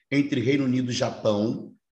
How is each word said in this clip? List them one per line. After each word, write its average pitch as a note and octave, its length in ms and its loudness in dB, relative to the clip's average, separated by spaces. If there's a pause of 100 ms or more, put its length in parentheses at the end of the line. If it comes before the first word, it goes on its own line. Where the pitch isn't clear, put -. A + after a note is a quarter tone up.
entre C#3 320 0
Reino C3+ 240 2
Unido B2+ 260 0
e A2+ 40 -4
Japão, A2 800 0 (220)